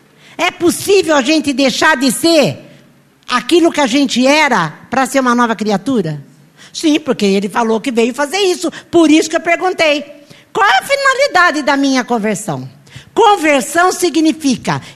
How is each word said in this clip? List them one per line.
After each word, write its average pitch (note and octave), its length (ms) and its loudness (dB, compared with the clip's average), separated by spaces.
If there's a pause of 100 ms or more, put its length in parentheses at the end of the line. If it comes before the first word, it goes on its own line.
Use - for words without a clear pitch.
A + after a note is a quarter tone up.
(360)
É F4 160 -2
possível E4 640 0
a C#4 60 2
gente C#4+ 300 0
deixar C#4 440 2
de B3+ 160 0
ser C#4+ 520 0 (640)
aquilo D#4 440 2
que D4 80 -4
a C#4 80 0
gente B3+ 360 0
era C4 480 2 (160)
pra B3+ 160 -2
ser C4 140 -2
uma B3 160 2
nova A#3+ 220 0
criatura? G3 680 -2 (480)
Sim, D#4 280 0
porque A#3+ 260 -2
ele G3 220 0
falou A3+ 320 -2
que B3 100 -6
veio A#3 240 0
fazer D4 240 -4
isso. F4+ 320 0 (180)
Por D#4+ 220 4
isso D#4 180 4
que - 60 -8
eu D#4+ 60 0
perguntei: D#4+ 840 -2 (280)
qual G#4 120 0
é G#4 140 2
a - 60 -4
finalidade B4 800 0
da C#4 140 0
minha C4+ 280 0
conversão? F#3+ 680 -4 (420)
Conversão F4 800 2
significa: D#4 880 -2 (160)